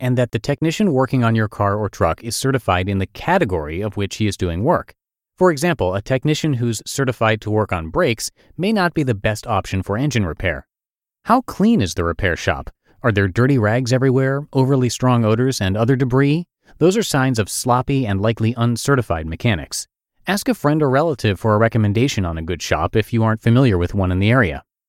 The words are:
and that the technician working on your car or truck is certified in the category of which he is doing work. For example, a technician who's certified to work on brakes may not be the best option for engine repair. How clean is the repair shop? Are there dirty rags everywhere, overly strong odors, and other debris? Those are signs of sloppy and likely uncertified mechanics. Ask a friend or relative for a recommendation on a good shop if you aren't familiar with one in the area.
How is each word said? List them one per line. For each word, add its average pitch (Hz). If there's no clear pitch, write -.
and 127
that 123
the 117
technician 160
working 131
on 113
your 110
car 101
or 107
truck 82
is 113
certified 98
in 98
the 95
category 92
of 104
which 101
he 107
is 98
doing 90
work. -
For 185
example, 139
a 101
technician 147
who's 117
certified 117
to 107
work 107
on 80
brakes 135
may 190
not 180
be 156
the 127
best 107
option 98
for 101
engine 127
repair. 78
How 247
clean 202
is 90
the 87
repair 85
shop? 73
Are 117
there 98
dirty 127
rags 117
everywhere, 135
overly 131
strong 120
odors, 123
and 98
other 117
debris? 139
Those 185
are 226
signs 131
of 101
sloppy 127
and 98
likely 113
uncertified 117
mechanics. 82
Ask 202
a 240
friend 151
or 143
relative 131
for 110
a 104
recommendation 110
on 82
a 80
good 85
shop 82
if -
you 113
aren't 113
familiar 120
with 87
one 95
in 92
the 104
area. 98